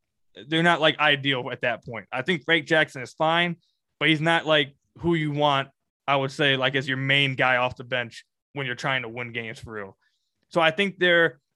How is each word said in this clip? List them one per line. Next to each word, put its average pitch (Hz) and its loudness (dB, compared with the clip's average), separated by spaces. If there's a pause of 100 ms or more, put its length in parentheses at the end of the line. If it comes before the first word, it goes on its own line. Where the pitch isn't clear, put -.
(480)
they're 160 0
not, 170 4
like, 151 2
ideal 139 0
at 120 -12
that 120 -4
point. 110 -10
I 127 -4
think 175 -4
Frank 160 0
Jackson 151 0
is 117 -14
fine, 165 0 (420)
but 147 2
he's 151 2
not, 165 2
like, 147 0 (240)
who 170 0
you 151 -2
want, 143 0 (380)
I 139 2
would 135 0
say, 135 2
like, 131 0
as 139 -2
your 135 -4
main 135 2
guy 127 2
off 127 -2
the 131 -16
bench 120 -8 (280)
when 139 -6
you're 120 -6
trying 131 -4
to 117 -10
win 120 -10
games 113 -10
for 120 -16
real. 101 -12 (520)
So 170 0
I 160 6
think 190 -2
their 170 4 (160)